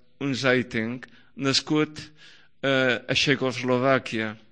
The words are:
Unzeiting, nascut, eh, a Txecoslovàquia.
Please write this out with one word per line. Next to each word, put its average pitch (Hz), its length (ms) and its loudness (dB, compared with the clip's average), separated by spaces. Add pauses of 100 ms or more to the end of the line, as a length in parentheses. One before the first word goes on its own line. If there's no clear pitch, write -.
(200)
Unzeiting, 123 800 0 (400)
nascut, 151 640 0 (560)
eh, 131 400 2
a - 160 -4
Txecoslovàquia. 123 1160 0 (180)